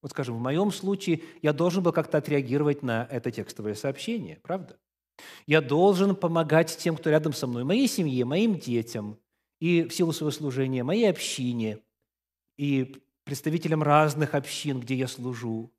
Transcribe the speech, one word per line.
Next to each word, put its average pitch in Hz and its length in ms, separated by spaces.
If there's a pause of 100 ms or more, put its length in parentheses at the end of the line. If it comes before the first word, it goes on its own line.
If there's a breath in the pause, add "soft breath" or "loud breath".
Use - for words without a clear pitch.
Вот, 139 100
скажем, 123 240
в 117 60
моём 160 320
случае - 480 (200 loud breath)
я 147 120
должен 175 280
был 170 120
как-то 156 240
отреагировать 143 640
на 117 260
это 123 220
текстовое 107 440
сообщение, 139 680
правда? 175 340 (720 loud breath)
Я 156 140
должен 185 560
помогать 165 600
тем, 165 200
кто 160 120
рядом 156 220
со - 160
мной, 120 160
моей 220 240
семье, 131 380
моим 185 340
детям, 110 580 (440)
и 170 220
в - 100
силу 165 180
своего 151 200
служения, 131 520
моей 202 260
общине, 120 680 (800)
и 135 460 (220)
представителям 156 580
разных 147 500
общин, 139 460
где 120 160
я 127 120
служу. 120 720